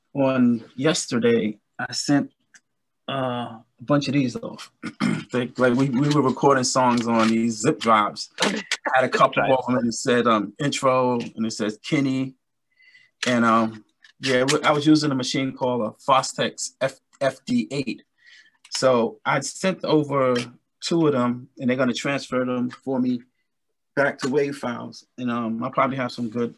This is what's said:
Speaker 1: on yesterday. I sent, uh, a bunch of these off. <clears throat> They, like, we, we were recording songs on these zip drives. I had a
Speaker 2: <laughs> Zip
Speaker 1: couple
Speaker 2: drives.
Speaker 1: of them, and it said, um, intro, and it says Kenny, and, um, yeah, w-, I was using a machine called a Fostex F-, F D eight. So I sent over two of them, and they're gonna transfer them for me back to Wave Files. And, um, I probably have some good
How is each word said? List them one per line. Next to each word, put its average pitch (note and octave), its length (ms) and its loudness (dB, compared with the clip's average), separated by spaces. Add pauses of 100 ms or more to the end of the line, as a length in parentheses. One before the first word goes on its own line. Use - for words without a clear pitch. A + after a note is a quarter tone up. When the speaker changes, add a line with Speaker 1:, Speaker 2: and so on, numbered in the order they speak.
(140)
Speaker 1:
on B2+ 520 2 (100)
yesterday. A#2 840 0 (200)
I B2 140 -8
sent, - 400 0 (760)
uh, - 40 -8
a B2 520 -6 (160)
bunch C#3 300 0
of B2+ 60 -2
these C3 200 0
off. - 360 -12 (300)
<clears throat> - 300 -2
They, B2 160 0 (100)
like, B2 160 4
we, C3+ 160 2
we C#3 200 2
were D3 120 4
recording C3 420 2
songs A#2+ 440 2
on A2+ 220 2
these A2+ 320 0
zip D3+ 180 0
drives. A2 500 0 (120)
I G3+ 200 0 (320)
had C3 60 4
a - 20 6
Speaker 2:
<laughs> - 60 -
Zip - 60 -8
Speaker 1:
couple F3 280 4
Speaker 2:
drives. G#2+ 160 4
Speaker 1:
of B2+ 80 -4
them, B2 120 0
and A#2+ 100 0
it A2+ 60 -2
said, A#2+ 340 2
um, G#2+ 320 2
intro, B2+ 600 2
and A2 260 -6
it A2 60 -4
says G#2+ 320 -4
Kenny, C3 520 0 (920)
and, A#2+ 180 2
um, A2+ 400 2 (340)
yeah, C3+ 200 0
w-, C#3 240 2
I C#3+ 80 4
was D3 140 0
using D3+ 260 4
a C3+ 40 0
machine C3 400 -2
called B2 260 -2
a A2 100 -4 (200)
Fostex - 600 0 (100)
F-, - 180 -4 (220)
F C3 240 -2
D A#2+ 260 0
eight. C3 320 -6 (640)
So B2 560 2
I C#3 160 0
sent - 440 -4
over C3+ 500 2 (460)
two E3 260 2
of C#3+ 60 4
them, B2 340 -2 (120)
and B2 100 -2
they're B2+ 80 0
gonna B2+ 160 0
transfer C3 520 -4
them B2 240 -2
for C3 300 -6
me B2 220 -2 (720)
back C#3 240 0
to C#3 100 -4
Wave C#3+ 280 0
Files. A#2+ 480 -10 (120)
And, B2+ 140 -6
um, A#2 320 -4
I C3 60 -6
probably C3 280 -2
have B2 140 -4
some A#2+ 180 -8
good A#2 280 -4